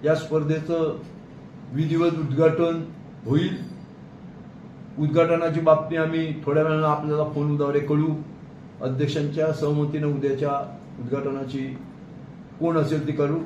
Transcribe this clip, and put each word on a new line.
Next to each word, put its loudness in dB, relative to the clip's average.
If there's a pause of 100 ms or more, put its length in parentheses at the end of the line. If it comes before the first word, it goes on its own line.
या 4
स्पर्धेचं 0 (760)
विधिवत 2
उद्घाटन 2 (420)
होईल. 2 (1400)
उद्घाटनाची 4
बातमी 4
आम्ही 0
थोड्या 4
वेळानं 2
आपल्याला 2
फोनद्वारे 2
कळवू. 4 (680)
अध्यक्षांच्या 0
सहमतीनं 2
उद्याच्या 0 (220)
उद्घाटनाची -4 (840)
कोण 2
असेल 2
ती -2
करू. 2